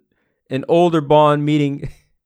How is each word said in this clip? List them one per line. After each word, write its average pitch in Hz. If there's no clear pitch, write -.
an 131
older 170
Bond 147
meeting. 147